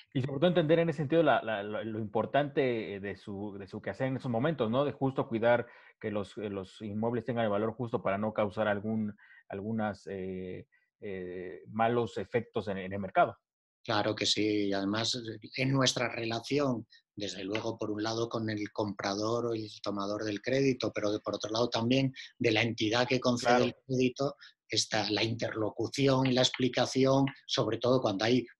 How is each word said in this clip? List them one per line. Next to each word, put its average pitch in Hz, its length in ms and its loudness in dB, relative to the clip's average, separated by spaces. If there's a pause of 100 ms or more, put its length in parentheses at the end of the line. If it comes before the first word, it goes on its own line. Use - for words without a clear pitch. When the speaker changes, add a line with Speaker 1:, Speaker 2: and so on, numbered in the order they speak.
(160)
Speaker 1:
Y 135 80 2
sobre 139 160 -4
todo 165 80 4
entender 165 320 4
en 170 100 2
ese 143 80 -4
sentido 160 240 4
la, 131 220 6
la, 107 180 -2
la, 104 220 -6
lo 110 160 -6
importante, 117 960 0
eh, 101 40 -8
de 98 160 -6
su, 101 440 -8
de 95 80 -12
su 104 160 -12
quehacer 113 240 -4
en 131 100 -2
esos 123 140 -4
momentos, 127 400 0
¿no? 131 120 2
De 143 100 -2
justo 135 340 -2
cuidar 117 400 4 (340)
que 110 80 -4
los, 104 280 -4
eh, 104 120 -6
los 95 320 -8
inmuebles 110 420 -2
tengan 120 200 -2
el 107 80 2
valor 107 220 0
justo 117 280 -4
para 98 160 0
no 107 160 -2
causar 107 340 0
algún, 104 480 -2 (320)
algunas, 104 600 -4
eh, 92 580 -8 (360)
eh, 90 640 -10
malos 117 500 0
efectos 107 500 -4
en, 95 120 -4
en 92 140 -6
el 101 60 -4
mercado. 107 380 2 (460)
Speaker 2:
Claro 107 320 0
que 104 100 -4
sí. 104 480 0
Además, 101 420 -2 (420)
en 131 140 0
nuestra 127 380 2
relación, 117 800 -2 (280)
desde 98 280 -8
luego, 107 340 -4
por 107 140 -4
un 104 100 -4
lado 113 260 -2
con 113 220 -2
el 104 240 -4
comprador 107 720 -2
o 120 80 -2
el 110 160 -6 (140)
tomador 101 400 -4
del 107 180 -4
crédito, 131 500 0
pero 104 200 0
de, 104 80 -2
por 101 160 -4
otro 104 160 -8
lado 117 180 2
también 127 420 2 (280)
de 120 120 2
la 110 120 4
entidad 113 440 2
que 127 120 0
concede 120 380 2
Speaker 1:
Claro. 123 80 6
Speaker 2:
el 123 100 -2 (100)
crédito, 131 500 0 (320)
está 107 440 -2
la 104 120 2
interlocución 113 1040 0
y 131 80 2
la 123 80 4
explicación, 131 840 4 (200)
sobre 113 320 0
todo 127 240 4
cuando 104 240 0
hay 120 220 4 (120)